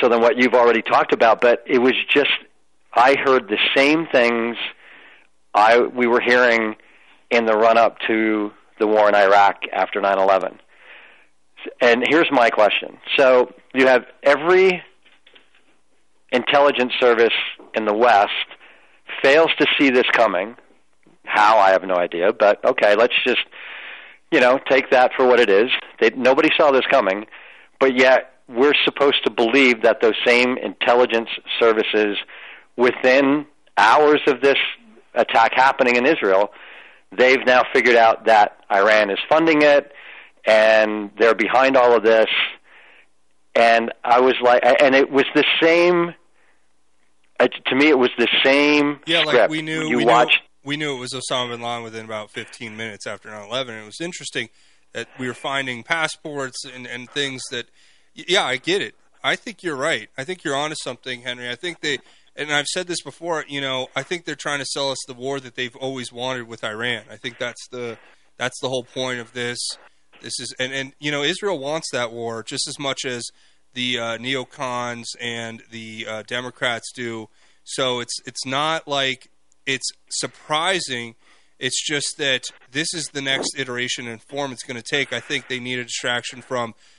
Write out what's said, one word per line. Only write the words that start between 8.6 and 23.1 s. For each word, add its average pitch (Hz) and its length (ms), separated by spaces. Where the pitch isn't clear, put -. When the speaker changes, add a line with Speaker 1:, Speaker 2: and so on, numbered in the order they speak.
Speaker 1:
the 110 60
war 107 200
in 104 80
Iraq 101 460
after 98 300
nine 98 180
eleven. 95 400
And 120 260
here's 156 240
my 123 160
question. - 480
So 127 340
you 131 120
have 127 200
every 175 600
intelligence 127 680
service 117 360
in 110 100
the 104 100
West 107 360
fails 147 360
to 147 80
see 143 120
this 123 220
coming. 95 440
How, 107 300
I 98 140
have 92 140
no 95 120
idea, 87 380
but 104 320
okay, 110 280
let's 117 200